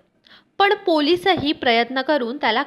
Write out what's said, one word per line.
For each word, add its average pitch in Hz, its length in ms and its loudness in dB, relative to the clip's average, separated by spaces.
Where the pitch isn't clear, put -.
पण 403 160 4
पोलीसही 330 800 0
प्रयत्न 247 500 0
करून 262 340 -2
त्याला 240 300 0